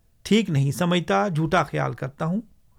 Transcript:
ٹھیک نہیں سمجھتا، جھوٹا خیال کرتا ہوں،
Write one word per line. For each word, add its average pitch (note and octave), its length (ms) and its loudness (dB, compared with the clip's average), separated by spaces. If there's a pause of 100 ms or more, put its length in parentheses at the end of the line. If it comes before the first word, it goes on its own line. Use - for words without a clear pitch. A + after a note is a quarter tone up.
(220)
ٹھیک G3+ 280 2
نہیں C#3 200 2
سمجھتا، F3+ 580 0
جھوٹا D#3+ 340 0
خیال D3 300 -4
کرتا C3+ 320 -8
ہوں، F3+ 160 -2 (380)